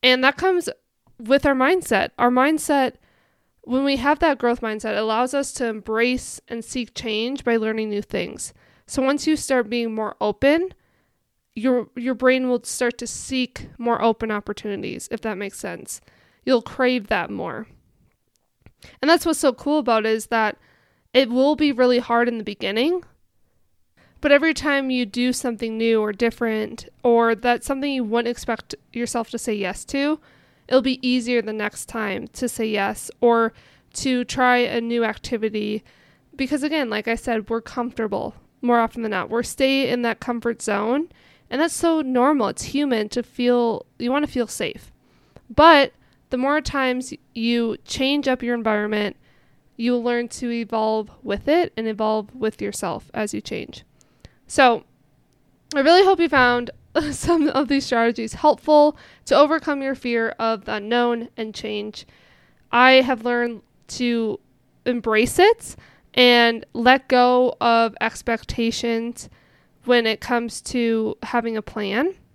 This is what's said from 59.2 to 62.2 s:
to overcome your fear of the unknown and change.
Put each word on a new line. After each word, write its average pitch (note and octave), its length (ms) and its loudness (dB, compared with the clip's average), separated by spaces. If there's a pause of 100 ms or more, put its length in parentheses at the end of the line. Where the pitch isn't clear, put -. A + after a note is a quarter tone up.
to - 120 4
overcome D4 440 2
your C4+ 140 -4
fear A#3 340 -2 (100)
of A3+ 260 -2
the G#3+ 100 -6
unknown A#3 600 -2
and A3 180 -8
change. G#3+ 520 -10 (680)